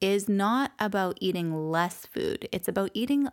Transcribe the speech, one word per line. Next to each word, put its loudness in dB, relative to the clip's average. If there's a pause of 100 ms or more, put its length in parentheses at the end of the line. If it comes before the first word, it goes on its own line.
is 2
not 2
about 0
eating 0
less 0
food. -4
It's -6
about 0
eating 2